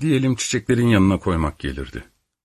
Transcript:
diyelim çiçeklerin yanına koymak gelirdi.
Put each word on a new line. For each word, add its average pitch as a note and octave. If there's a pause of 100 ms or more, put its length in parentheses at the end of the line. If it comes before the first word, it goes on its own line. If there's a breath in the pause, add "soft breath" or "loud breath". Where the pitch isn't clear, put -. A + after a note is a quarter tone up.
diyelim C3
çiçeklerin A#2+
yanına G2
koymak E2
gelirdi. C2+ (420)